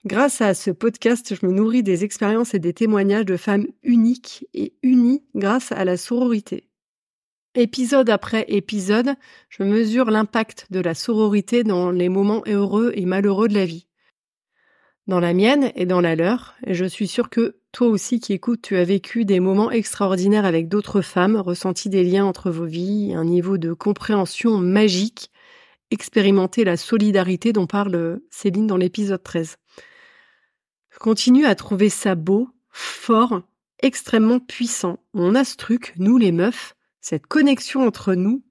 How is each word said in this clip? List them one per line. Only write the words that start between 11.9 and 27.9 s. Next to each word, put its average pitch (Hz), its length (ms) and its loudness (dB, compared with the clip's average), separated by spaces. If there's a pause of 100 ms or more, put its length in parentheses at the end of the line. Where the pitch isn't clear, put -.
les 180 180 0
moments 196 380 0
heureux 208 480 0
et 190 100 -4
malheureux 196 420 0
de 208 80 0
la 196 120 2
vie. 165 200 -12 (1200)
Dans 185 140 0
la 175 140 0
mienne 247 400 2
et 185 100 -4
dans 180 160 2
la 165 160 2
leur, 196 380 -2 (120)
et 185 80 -4
je 180 120 -2
suis 190 200 -4
sûre 233 220 -4
que - 300 -2 (120)
toi - 180 0
aussi 226 320 -2
qui - 120 -6
écoutes, 226 300 -4
tu - 140 -4
as 180 80 4
vécu 196 400 -2
des 196 160 2
moments 190 300 2
extraordinaires 202 760 0
avec 165 240 0
d'autres 202 320 -2
femmes, 190 360 0
ressenti 180 520 -4
des 190 160 2
liens 190 200 2
entre 190 260 -2
vos 165 140 -6
vies, 190 500 -4
un 160 100 -2
niveau 175 340 0
de 165 140 -4
compréhension 208 840 -2
magique, 190 720 0 (600)
expérimenté 196 760 2
la 175 120 2
solidarité 196 760 0
dont 202 140 0
parle 180 540 -4 (100)